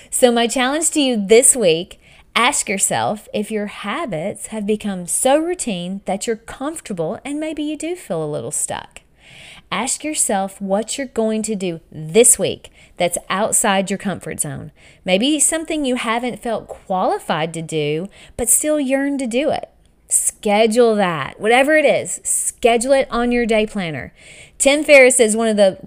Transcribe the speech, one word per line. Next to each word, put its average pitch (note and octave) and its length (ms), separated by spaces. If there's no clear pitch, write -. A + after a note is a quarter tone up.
So A#3+ 220
my A#3 140
challenge C4+ 460
to D#4+ 80
you B3 240
this A3 300
week, F#3 460
ask B3 340
yourself F#3+ 640
if G#3+ 160
your G#3 160
habits G#3 800
have G#3+ 180
become G3+ 420
so C4 320
routine G3+ 680
that G3 200
you're A3+ 100
comfortable A3 880
and C#4+ 140
maybe D#4 240
you D4+ 140
do D#4+ 200
feel E3 280
a D3+ 80
little C#3+ 200
stuck. - 500
Ask A3+ 340
yourself G#3 560
what G3+ 360
you're C4+ 100
going A3 360
to G#3+ 120
do F3+ 260
this D#3+ 480
week D3+ 320
that's F3 200
outside G3 600
your G3 80
comfort - 420
zone. D3+ 300
Maybe A#3+ 360
something D#4+ 440
you B3+ 120
haven't A#3+ 460
felt A3+ 260
qualified F#3 840
to E3 80
do, D#3 460
but A#3 140
still D4+ 280
yearn C#4 400
to C4+ 80
do B3 240
it. - 200
Schedule A3 880
that. F3 440
Whatever B3+ 380
it D4 80
is, E3+ 360
schedule - 680
it C4+ 180
on A#3+ 220
your A#3+ 140
day G#3+ 180
planner. E3+ 480
Tim D4 260
Ferriss C4 320
says G#3+ 180
one A3+ 140
of G#3+ 80
the G3 300